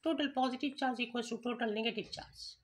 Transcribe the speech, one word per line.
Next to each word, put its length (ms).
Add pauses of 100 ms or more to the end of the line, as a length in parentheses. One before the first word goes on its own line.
total 320
positive 440
charge 220
equals 280
to 160
total 260
negative 400
charge. 540